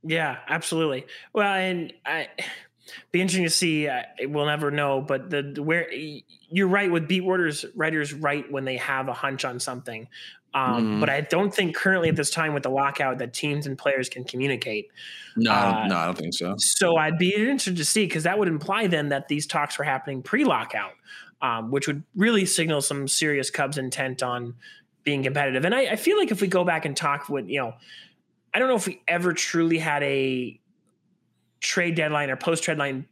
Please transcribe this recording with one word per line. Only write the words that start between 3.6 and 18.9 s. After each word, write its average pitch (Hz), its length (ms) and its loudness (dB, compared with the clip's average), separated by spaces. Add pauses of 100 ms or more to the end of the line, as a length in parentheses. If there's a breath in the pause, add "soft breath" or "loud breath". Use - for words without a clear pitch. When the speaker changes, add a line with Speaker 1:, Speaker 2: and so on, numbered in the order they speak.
Speaker 1:
Uh, 123 140 -2 (220)
we'll 147 220 0
never 147 240 0
know, 143 300 2
but 135 300 -2
the, 147 120 0
the 143 200 -6
where 160 280 0
y-, 147 320 -10 (280)
you're 185 180 4
right 196 220 4
with 165 180 2
beat 185 160 2
writers, 175 400 0 (100)
writers 156 400 0
write 147 380 -2
when 135 120 -4
they 131 120 -2
have 135 320 -2
a 131 40 -4
hunch 135 320 -4
on 123 160 -4
something. 123 480 -8 (460 loud breath)
Um, 127 320 2
Speaker 2:
Mm-hmm. 107 140 0
Speaker 1:
but 147 100 2
I 139 100 0
don't 185 340 2
think 180 220 0
currently 185 320 2
at 160 80 4
this 147 140 0
time 156 240 0
with 143 80 -2
the 131 80 -2
lockout 135 480 0
that 127 160 -8
teams 147 320 -2
and 139 100 -4
players 131 320 0
can 123 160 -10
communicate. 123 640 -2 (480 loud breath)
Speaker 2:
No, 113 160 4
I 101 120 6
don't, 98 100 4
Speaker 1:
Uh, 110 140 2
Speaker 2:
no, 92 80 2
I 82 100 2
don't 90 120 -2
think 82 140 -4
so. 90 240 -4
Speaker 1:
so 170 400 4
I'd 156 220 2
be 180 160 2
interested 214 420 0
to 156 80 -2
see, 202 240 2
'cause 156 140 -2
that 180 160 2
would 202 100 4
imply 185 380 0
then 151 240 2